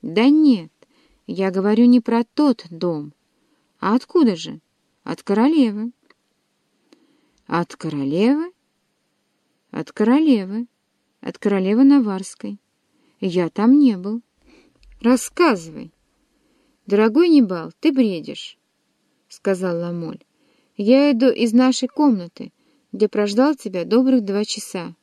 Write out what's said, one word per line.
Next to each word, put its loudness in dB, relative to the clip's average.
Да 0
нет, 2
я -4
говорю 2
не 6
про -2
тот -2
дом. -8
А -2
откуда 0
же? -16
От -12
королевы». 0
«От -6
королевы?» -2
«От -10
королевы. 0
От -16
королевы 0
Наварской. 0
Я -2
там 2
не 2
был». -8
«Рассказывай». -2
«Дорогой 2
Небал, 2
ты 0
бредишь», — -4
сказал -6
Ламоль. -10
«Я 4
иду 2
из -2
нашей 2
комнаты, -2
где -2
прождал 0
тебя -10
добрых 0
два -4
часа». -12